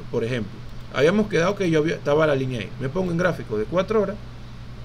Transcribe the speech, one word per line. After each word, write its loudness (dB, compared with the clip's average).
por 0
ejemplo. -4
Habíamos 4
quedado 2
que 0
yo 4
había, 0
estaba 4
la 4
línea -2
ahí. -8
Me -2
pongo -2
en 0
gráfico 0
de 0
cuatro 2
horas 0